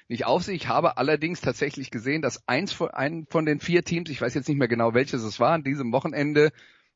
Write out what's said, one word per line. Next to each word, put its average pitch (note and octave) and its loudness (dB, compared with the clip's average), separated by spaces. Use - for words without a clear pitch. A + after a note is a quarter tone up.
nicht A#2 -4
auf D#3+ 2
sich. F#3 -6
Ich - -8
habe C3 2
allerdings D#3 0
tatsächlich C#3 -4
gesehen, C3+ -2
dass - -4
eins D3 0
von, - -2
ein D#3 -4
von D#3+ 0
den D3+ 2
vier E3+ 2
Teams, E3+ -4
ich C3 -6
weiß A#2+ -2
jetzt C#3 -2
nicht D3 0
mehr C3+ 4
genau, A#2 2
welches B2+ 2
es G#2+ -6
war, B2 6
an E3 2
diesem C3+ -2
Wochenende D3 2